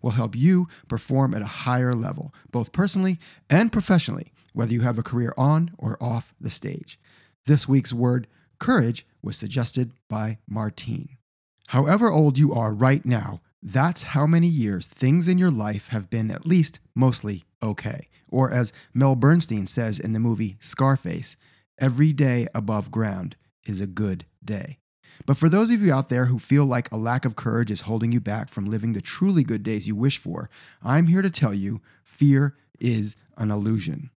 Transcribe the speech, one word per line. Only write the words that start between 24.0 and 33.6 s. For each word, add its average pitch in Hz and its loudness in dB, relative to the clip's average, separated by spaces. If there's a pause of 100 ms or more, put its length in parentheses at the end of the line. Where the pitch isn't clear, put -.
day." 104 -10 (480)
But 139 2
for 160 4
those 220 2
of 220 2
you 180 4
out 131 0
there 123 0
who 123 2
feel 143 2
like 123 -2
a 113 -6
lack 117 -2
of 117 -2
courage 113 -2
is 98 -4
holding 113 -2
you 120 2
back 104 -6
from 101 -8
living 110 -4
the 135 -4
truly 185 0
good 110 -2
days 110 -4
you 107 -4
wish 131 0
for, - -10 (360)
I'm 156 4
here 185 4
to 190 0
tell 110 0
you, 101 -4 (220)
fear 139 2 (240)
is 110 -2 (200)
an 107 -2
illusion. 104 -4